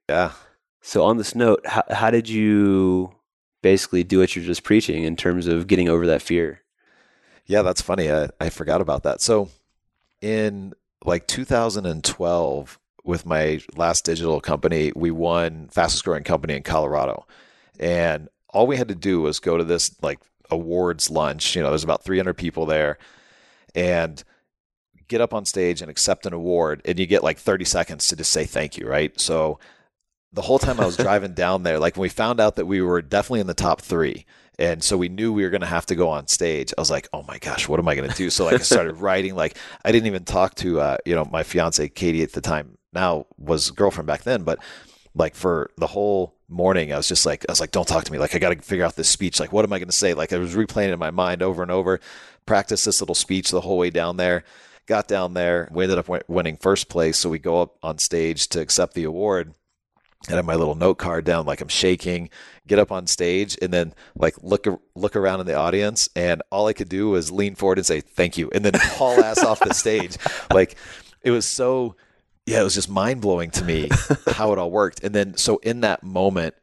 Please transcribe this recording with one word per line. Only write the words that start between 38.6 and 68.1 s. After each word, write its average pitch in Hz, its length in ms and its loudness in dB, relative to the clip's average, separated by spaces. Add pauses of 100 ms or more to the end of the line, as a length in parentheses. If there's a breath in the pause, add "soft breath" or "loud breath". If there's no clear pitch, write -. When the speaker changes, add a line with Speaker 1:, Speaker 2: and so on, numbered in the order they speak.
Speaker 2:
<laughs> 82 60 -16
Speaker 1:
writing. 95 340 0
Like, 80 220 -2 (280 loud breath)
I 110 60 2
didn't 113 160 6
even 95 180 -4
talk 95 320 0
to, 85 240 0
uh, 71 240 0
you 85 100 0
know, 80 100 0
my 78 180 -4
fiance, 80 460 0
Katie, 82 340 0
at 73 100 -2
the - 80 -6
time, 73 360 -4 (160)
now 87 340 0 (120)
was 76 320 -2
girlfriend 90 360 0
back 76 160 -2
then, 117 220 -2
but, 80 140 -2 (560 loud breath)
like, 78 200 0
for 85 440 -2
the 80 80 0
whole 101 500 0 (120)
morning, 87 440 2
I 71 60 -2
was 71 100 -2
just - 180 2
like, 71 220 -2
I - 40 -4
was - 80 2
like, - 100 -6
"Don't 85 180 -2
talk - 160 0
to - 80 -12
me. 71 60 -6
Like, 71 160 -2
I 90 40 0
gotta 87 220 0
figure 90 240 -2
out 82 120 0
this 80 120 0
speech. - 320 0
Like, 80 120 -6
what 107 120 4
am 101 80 -2
I 95 60 -2
gonna 90 140 -8
say?" 92 220 2
Like, 80 180 -4
I 87 60 0
was 87 160 -4
replaying 104 340 0
it 92 40 0
in 85 60 -4
my 80 120 -4
mind 90 320 0
over 90 200 -2
and 87 80 -6
over, 92 300 0 (460 loud breath)
practiced 101 400 2
this 101 140 0
little 87 140 -4
speech 95 360 -2
the 90 120 0
whole 92 160 -2
way 87 120 2
down 85 260 -2
there. 90 280 0 (420 soft breath)
Got 107 220 0
down 92 260 -2
there, 87 380 0
we 90 120 0
ended 95 140 2
up 87 80 -4
w-, 87 220 -6
winning 82 280 -2
first - 320 0
place. 80 280 0
So 87 140 0
we 80 80 -4
go 85 240 0
up - 200 -6
on 80 160 -6
stage 82 500 -2
to 85 120 -4
accept 82 340 -2
the 85 100 -4
award, 87 500 -4 (720)
and 85 80 -6
I - 20 2
have 90 80 0
my 82 120 0
little 78 180 0
note 87 240 2
card 82 260 -4
down, 82 220 0
like, 71 160 -6
I'm 71 60 -12
shaking, 87 600 -2 (380 loud breath)
get 101 120 2
up 104 140 4
on 90 140 -6
stage, 92 560 0
and 92 100 -2
then, 85 220 0 (220 soft breath)
like, 80 260 2
look 98 240 0
ar-, 95 140 -2 (140)
look 98 220 -2
around 95 240 2
in 92 60 -6
the 80 80 -2
audience, 98 600 0
and 87 360 0
all 104 160 2
I 110 80 2
could 92 160 -8
do 101 200 0
was 85 220 0
lean 101 220 -2
forward 95 240 2
and 90 80 0
say, 78 160 0
"Thank - 340 -2